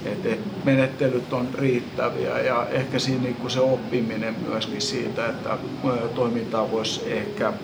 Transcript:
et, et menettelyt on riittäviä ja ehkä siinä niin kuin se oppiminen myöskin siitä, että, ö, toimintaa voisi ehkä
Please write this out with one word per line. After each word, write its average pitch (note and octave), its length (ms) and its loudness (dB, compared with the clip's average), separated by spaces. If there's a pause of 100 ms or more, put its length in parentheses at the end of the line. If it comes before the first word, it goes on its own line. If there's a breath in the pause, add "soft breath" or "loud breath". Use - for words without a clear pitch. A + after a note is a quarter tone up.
et, G#2 220 -4
et G#2 380 -2
menettelyt C3 680 4
on B2 220 0
riittäviä B2 840 0
ja B2 320 2
ehkä B2+ 280 0
siinä B2+ 240 2
niin B2 120 0
kuin A#2 160 -6
se B2+ 100 0
oppiminen A2+ 760 2 (120)
myöskin A2 320 -2
siitä, A#2 460 -2
että, A2 320 -2 (300)
ö, A#2 200 0
toimintaa A2+ 600 0
voisi A2 420 -2
ehkä G#2 400 0 (120)